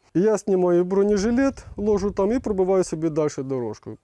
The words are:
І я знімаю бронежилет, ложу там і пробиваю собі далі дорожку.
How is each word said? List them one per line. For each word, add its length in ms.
І 60
я 160
знімаю 480
бронежилет, 800
ложу 340
там 220
і 60
пробиваю 460
собі 240
далі 300
дорожку. 640